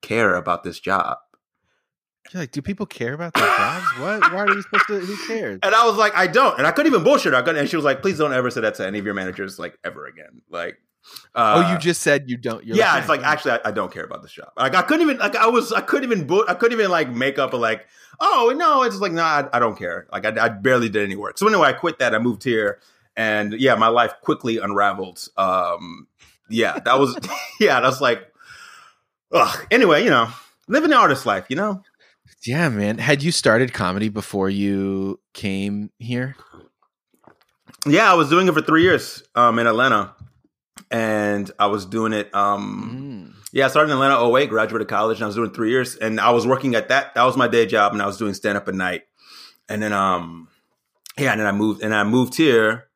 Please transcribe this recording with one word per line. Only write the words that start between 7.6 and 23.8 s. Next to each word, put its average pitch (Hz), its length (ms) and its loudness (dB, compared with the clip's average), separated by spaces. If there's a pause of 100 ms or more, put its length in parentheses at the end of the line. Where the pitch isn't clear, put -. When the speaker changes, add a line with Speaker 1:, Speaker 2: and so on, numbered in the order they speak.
Speaker 1:
she 180 60 -4
was 151 100 -2
like, 135 160 0
"Please 196 160 -2
don't 147 160 0
ever 127 160 0
say 120 120 -6
that 107 140 0
to 98 120 -6
any 104 120 -4
of 98 60 -8
your 104 80 -4
managers, 95 460 -8
like, 85 240 -12
ever 80 220 -12
again." 76 440 -20
Like, 87 280 -10 (580)
uh, 120 320 4
Speaker 2:
Oh, 180 60 0
you 180 60 -2
just 165 220 -2
said 143 280 0
you 123 80 -6
don't. 120 280 -8
You're 120 120 -4
Speaker 1:
yeah, 202 160 4
Speaker 2:
like, 139 80 2
Speaker 1:
it's - 80 -8
like, 147 100 2
Speaker 2:
"Hmm." 127 60 -6
Speaker 1:
actually, 147 260 0
I, 117 140 0
I 107 60 -2
don't 98 220 -4
care 85 120 -12
about - 180 -14
this - 80 -20
job. - 260 -20
Like, 131 160 0
I 185 100 4
couldn't 311 180 2
even, 294 160 2
like, - 180 -2
I 220 120 4
was, 233 260 2
I 196 80 0
couldn't 269 300 -2
even, 185 140 -2
bu-, 190 220 2
I 180 60 0
couldn't 233 260 0
even, 202 100 2
like, 160 200 0
make 131 280 -2
up 135 160 -2
a, 127 40 -2
like, 113 280 -2 (360)
"Oh, 311 340 4
no," 302 280 2
it's 233 160 -2
like, 196 120 -2
"Nah, 165 140 -2 (260)
I, 120 60 0
I - 20 2
don't 113 180 0
care." 87 340 -10
Like, 98 140 -8
I, 110 200 0
I 117 40 2
barely 113 400 0
did 104 140 -2
any 98 140 -6
work. 101 200 -10
So 196 100 -2
anyway, 190 200 4
I 131 60 2
quit 165 260 -4
that. 117 160 0
I 110 40 2
moved 120 260 -2
here, 110 340 0 (380)
and 107 360 -2
yeah, 123 220 2
my 113 140 4